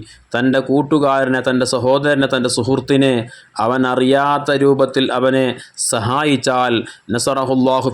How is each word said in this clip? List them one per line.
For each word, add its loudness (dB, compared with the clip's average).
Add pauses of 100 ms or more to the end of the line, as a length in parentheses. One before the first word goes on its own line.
(360)
തൻ്റെ 2 (100)
കൂട്ടുകാരനെ, 0
തൻ്റെ 0
സഹോദരനെ, 2
തൻ്റെ 0
സുഹൃത്തിനെ 0 (520)
അവൻ 0 (100)
അറിയാത്ത 0 (140)
രൂപത്തിൽ 2 (120)
അവനെ 2 (460)
സഹായിച്ചാൽ, 0 (400)
നസറഹുല്ലാഹു 0